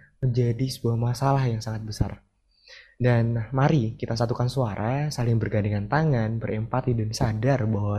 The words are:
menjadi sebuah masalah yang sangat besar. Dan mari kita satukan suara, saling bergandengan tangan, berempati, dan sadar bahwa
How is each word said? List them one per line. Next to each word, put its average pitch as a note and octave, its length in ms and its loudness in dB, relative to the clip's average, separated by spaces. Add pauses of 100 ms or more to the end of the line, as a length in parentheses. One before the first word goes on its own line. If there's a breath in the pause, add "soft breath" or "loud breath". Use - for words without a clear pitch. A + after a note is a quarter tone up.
(240 loud breath)
menjadi A#2+ 440 2
sebuah A#2 300 -2
masalah C3 480 0
yang A2 160 -2
sangat A2 240 -6
besar. G#2+ 260 -2 (920 loud breath)
Dan A#2 480 2
mari C3 480 2
kita A#2+ 160 -4
satukan A#2+ 320 0
suara, B2+ 640 -2
saling A#2 320 0
bergandengan G#2 480 0
tangan, B2 480 2
berempati, A2+ 560 -2
dan A2 160 -2
sadar A2 560 0
bahwa G#2 340 0